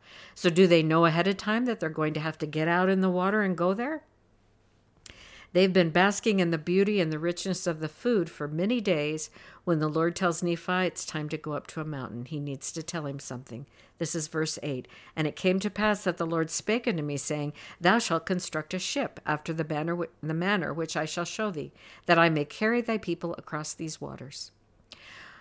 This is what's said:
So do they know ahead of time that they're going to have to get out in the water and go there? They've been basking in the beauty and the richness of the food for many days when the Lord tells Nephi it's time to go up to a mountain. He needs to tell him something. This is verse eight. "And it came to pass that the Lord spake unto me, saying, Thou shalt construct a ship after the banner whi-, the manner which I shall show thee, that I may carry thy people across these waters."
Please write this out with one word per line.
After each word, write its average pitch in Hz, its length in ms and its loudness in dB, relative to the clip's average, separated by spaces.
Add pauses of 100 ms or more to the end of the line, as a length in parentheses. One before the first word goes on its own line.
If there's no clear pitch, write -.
(340)
So - 160 2
do 175 160 8
they 165 180 8
know 160 220 6
ahead 165 220 4
of 196 80 2
time 220 300 -2
that 233 160 -2
they're 160 80 -2
going 156 240 -2
to 151 80 -4
have 156 160 -4
to - 80 -4
get 156 240 0
out 180 180 4
in 190 140 4
the 190 80 4
water 185 320 2
and 185 160 0
go 175 160 2
there? 277 300 -4 (1500)
They've 185 200 6
been 175 160 6
basking 190 500 4
in 170 120 2
the 165 60 0
beauty 196 420 2
and 160 120 2
the 156 60 -2
richness 175 480 -2
of 160 140 -2
the 156 80 -4
food 196 420 0
for - 180 -8
many 190 320 0
days 156 500 0 (340)
when 165 160 2
the 156 80 2
Lord 160 280 0
tells 175 280 0
Nephi 180 420 0
it's - 200 -4
time 151 240 -6
to 156 80 -4
go 156 160 -6
up 143 140 -6
to - 140 -8
a 151 40 -6
mountain. 131 400 -8
He 151 140 -6
needs 143 340 -6
to 160 100 -8
tell 156 240 -6
him 139 100 -6
something. 127 480 -10 (320)
This 160 160 -2
is 151 140 -2
verse 156 340 -4
eight. 135 260 -6 (280)
"And 156 100 0
it 147 120 -4
came 190 240 2
to 208 80 -2
pass 202 340 0
that 175 140 -2
the 165 100 -2
Lord 160 240 0
spake 233 340 -2
unto 180 160 0
me, 147 160 -4
saying, 147 360 -4 (280)
Thou 185 160 6
shalt 165 300 0
construct 180 460 -4
a 185 60 -4
ship - 460 -4
after 151 280 -2
the 160 100 -2
banner 160 320 -2
whi-, 175 140 -4 (120)
the 156 120 -4
manner 170 400 0
which 160 220 -4
I 156 100 0
shall 170 200 -4
show 214 240 -4
thee, 151 220 -8 (340)
that 170 140 6
I 165 100 8
may 151 160 2
carry 233 360 0
thy 226 160 -2
people 170 400 -6
across - 360 -8
these 160 280 -8
waters." 139 500 -12 (880)